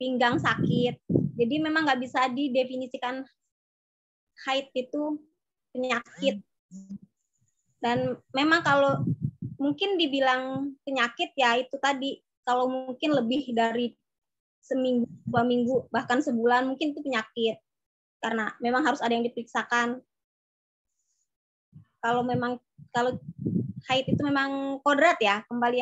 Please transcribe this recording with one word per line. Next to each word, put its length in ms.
pinggang 400
sakit. 640
Jadi 240
memang 240
nggak 160
bisa 320
didefinisikan 920
haid 240
itu 480
penyakit. 680
Dan 420
memang 320
kalau 400
mungkin 400
dibilang 880
penyakit 540
ya 240
itu 180
tadi, 400
kalau 240
mungkin 480
lebih 400
dari 400
seminggu, 460
dua 220
minggu, 420
bahkan 320
sebulan 460
mungkin 260
itu 80
penyakit. 560
Karena 380
memang 260
harus 160
ada 120
yang 120
diperiksakan. 760
Kalau 220
memang, 360
kalau 260
haid 200
itu 160
memang 560
kodrat 400
ya, 260
kembali 360